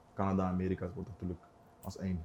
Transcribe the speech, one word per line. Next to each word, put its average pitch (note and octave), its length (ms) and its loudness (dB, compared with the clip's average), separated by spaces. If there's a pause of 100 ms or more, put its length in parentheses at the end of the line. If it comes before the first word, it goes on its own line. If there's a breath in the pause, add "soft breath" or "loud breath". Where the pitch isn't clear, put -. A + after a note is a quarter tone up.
(140)
Canada G2 280 4
en F#2 60 4
Amerika F#2 460 0
wordt F2+ 160 -6
natuurlijk F2+ 300 -6 (420)
als - 160 -8
één, F2+ 260 0